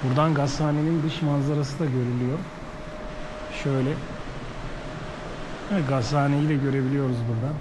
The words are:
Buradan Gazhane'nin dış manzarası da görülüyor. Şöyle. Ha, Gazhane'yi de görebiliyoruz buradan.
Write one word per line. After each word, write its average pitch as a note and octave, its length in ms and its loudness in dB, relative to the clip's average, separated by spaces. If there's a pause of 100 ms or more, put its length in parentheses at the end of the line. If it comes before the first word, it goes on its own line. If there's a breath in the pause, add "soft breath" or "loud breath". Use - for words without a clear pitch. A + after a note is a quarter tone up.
Buradan D3+ 300 4
Gazhane'nin D3+ 680 2
dış D3+ 200 -2
manzarası C#3+ 560 2
da E3+ 60 2
görülüyor. B2+ 540 0 (1200)
Şöyle. C3+ 280 2 (1800)
Ha, G3+ 60 2 (120)
Gazhane'yi C#3+ 600 4
de D3+ 80 4
görebiliyoruz C3+ 600 2 (120)
buradan. A#2+ 320 0